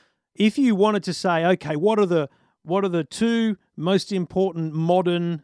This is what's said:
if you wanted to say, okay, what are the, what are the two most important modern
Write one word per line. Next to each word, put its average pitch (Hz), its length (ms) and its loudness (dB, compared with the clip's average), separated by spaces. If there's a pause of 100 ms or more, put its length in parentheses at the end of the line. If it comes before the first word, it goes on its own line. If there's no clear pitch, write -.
(360)
if 208 220 2
you 254 180 2
wanted 208 280 2
to 175 100 -4
say, 165 320 0
okay, 165 320 0
what 214 220 2
are 202 60 4
the, 165 240 0 (340)
what 185 200 -2
are 196 60 -2
the 165 160 -2
two 226 520 0 (200)
most 180 340 -2
important 175 640 -2
modern 170 720 0